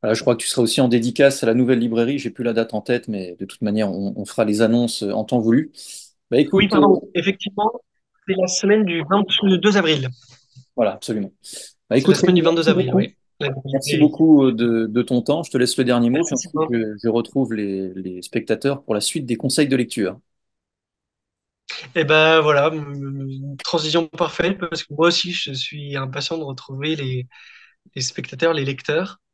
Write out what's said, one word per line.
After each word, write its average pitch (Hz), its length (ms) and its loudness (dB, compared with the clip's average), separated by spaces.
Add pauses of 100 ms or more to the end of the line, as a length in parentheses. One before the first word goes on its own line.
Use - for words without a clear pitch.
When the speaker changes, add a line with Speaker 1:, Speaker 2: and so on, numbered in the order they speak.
Speaker 1:
Voilà, 110 120 0
je - 80 -2
crois 120 140 2
que 117 60 -10
tu - 60 -6
seras - 140 0
aussi 113 180 2
en 131 80 4
dédicace 123 560 2
à 117 40 2
la 113 60 4
nouvelle 123 260 2
librairie. 117 400 0
J'ai 120 100 -8
plus 123 140 -10
la 117 100 -2
date 113 200 -2
en 107 80 -4
tête, 120 260 -4
mais 92 320 -8
de 95 60 -8
toute - 160 -14
manière, 107 300 -2
on, 98 240 -6
on 101 100 -10
fera 113 200 0
les 107 160 0
annonces, 117 420 0
euh, 101 80 -4
en 110 120 -4
temps 123 160 -2
voulu. 113 320 2 (580)
Bah, 117 80 2
écoute, 147 220 4
Speaker 2:
Oui, 202 80 4
pardon. 143 360 4
Speaker 1:
euh, - 120 -20
Speaker 2:
Effectivement, 202 560 -2 (560)
c'est 190 80 0
la 185 120 0
semaine 202 380 2
du 170 240 -2
vingt-deux 196 680 2
avril. 156 320 0 (680)
Speaker 1:
Voilà, 113 180 0
absolument. 107 380 -6 (580)
Bah, 107 60 2
Speaker 2:
C'est - 40 6
Speaker 1:
écoute, 185 160 6
Speaker 2:
la - 60 -2
semaine 180 140 4
du 170 60 4
Speaker 1:
Rémi, 165 140 2
Speaker 2:
vingt-deux 165 100 0
Speaker 1:
merci 160 40 4
Speaker 2:
avril, 175 180 4
Speaker 1:
beaucoup. 127 100 0
Speaker 2:
oui. - 180 -2 (240)
La 143 100 -4 (220)
Speaker 1:
Merci 135 200 -2
Speaker 2:
librairie. 151 80 0
Speaker 1:
beaucoup, 151 460 6
euh, 127 60 4
de, 113 360 0
de 110 140 0
ton 123 200 0
temps. 151 220 -2
Je - 80 -12
te 175 60 -2
laisse 127 200 2
le 131 60 2
dernier 120 260 2
mot, 131 80 2
Speaker 2:
Merci 170 120 -2
Speaker 1:
puis 139 60 -2
ensuite, - 180 -8
Speaker 2:
beaucoup. 151 200 -2
Speaker 1:
je, 110 300 -4
je 117 40 0
retrouve 113 460 0
les, 98 400 -6
les 92 280 -10
spectateurs - 640 -4
pour 113 100 -4
la 104 80 -2
suite 143 240 -6
des 117 100 -2
conseils 135 320 0
de 131 80 0
lecture. 117 440 -4 (1800)
Speaker 2:
Eh 165 80 2
ben, 156 380 6
voilà, 147 320 4
une 139 880 -10
transition 156 440 -2
parfaite, 175 500 -2
parce 165 260 -8
que - 100 -16
moi 165 160 2
aussi, 175 240 -2
je - 180 -8
suis 143 440 -10
impatient 139 420 -6
de 160 60 -6
retrouver 139 520 -8
les, 127 320 -6 (680)
les 131 80 -8
spectateurs, 139 520 -2
les 143 120 -2
lecteurs 151 540 -4 (140)